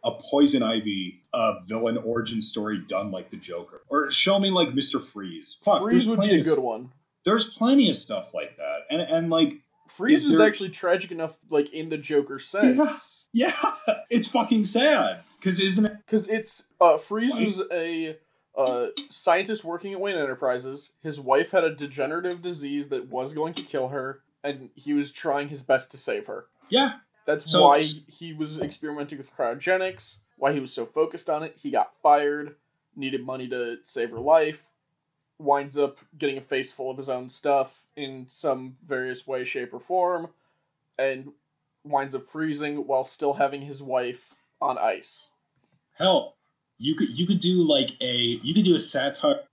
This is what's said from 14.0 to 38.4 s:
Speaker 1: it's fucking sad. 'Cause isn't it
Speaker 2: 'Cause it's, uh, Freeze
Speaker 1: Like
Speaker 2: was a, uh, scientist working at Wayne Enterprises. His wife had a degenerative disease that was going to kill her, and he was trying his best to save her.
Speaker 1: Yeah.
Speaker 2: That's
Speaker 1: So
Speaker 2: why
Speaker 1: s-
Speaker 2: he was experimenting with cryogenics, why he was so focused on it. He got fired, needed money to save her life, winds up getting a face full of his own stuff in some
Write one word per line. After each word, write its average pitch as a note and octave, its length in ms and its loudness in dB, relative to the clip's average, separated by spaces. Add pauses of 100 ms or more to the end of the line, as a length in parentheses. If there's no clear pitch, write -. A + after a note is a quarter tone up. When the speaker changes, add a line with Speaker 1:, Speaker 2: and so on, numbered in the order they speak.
Speaker 1:
it's A#3+ 180 2
fucking A3+ 360 2
sad. A3+ 580 2 (180)
'Cause F#3 200 0
isn't G3 260 4
it - 120 -2 (100)
Speaker 2:
'Cause G#3+ 220 0
it's, - 380 -4 (140)
uh, D#3+ 160 8
Freeze A3+ 360 -2
Speaker 1:
Like A3+ 120 0
Speaker 2:
was F#3+ 160 -2 (100)
a, E3 460 -4 (400)
uh, B2 300 0 (220)
scientist F#3+ 560 0
working E3+ 260 -8
at F#3+ 80 -8
Wayne G3 160 -4
Enterprises. C3+ 760 -4 (100)
His D3 160 -8
wife C#3 320 2
had F3 140 2
a D#3 100 0
degenerative D3 680 -6
disease C#3+ 460 -6
that C3+ 220 -6
was C3 240 -6
going D#3+ 220 -4
to F3 80 -8
kill C3 260 -4
her, C3+ 320 -8 (240)
and C3 300 -8
he D3 180 -4
was C#3+ 180 0
trying C#3+ 380 -2
his C#3 120 -12
best C3 300 0
to C3 60 -14
save G#2+ 300 -4
her. G2 180 -12 (240)
Speaker 1:
Yeah. B3 240 2 (320)
Speaker 2:
That's D3+ 260 -2
Speaker 1:
So E3 160 8
Speaker 2:
why C#3+ 120 10
Speaker 1:
s- D#3 280 0
Speaker 2:
he E3 260 -16
was D#3 280 -8
experimenting D3 560 -8
with - 180 -18
cryogenics, F#3 840 -2 (180)
why C#3 160 2
he C#3+ 80 -2
was B2+ 100 -8
so A#2 140 -6
focused - 440 -2
on D3+ 140 0
it. D#3+ 180 -12
He C#3+ 80 -8
got A#2+ 320 0
fired, D3 540 4 (400)
needed C3+ 300 -6
money C3 240 -8
to A#2+ 340 -4
save A#2 280 -4
her A#2 100 -10
life, D#3 420 4 (760)
winds C#3+ 400 0
up C#3+ 200 0 (200)
getting C#3 200 -4
a C3 40 -10
face C3 300 -4
full C3 180 -8
of C3 60 -8
his C3+ 140 -10
own B2+ 180 -4
stuff C#3 500 -2 (200)
in C3+ 320 -12
some C3 560 -6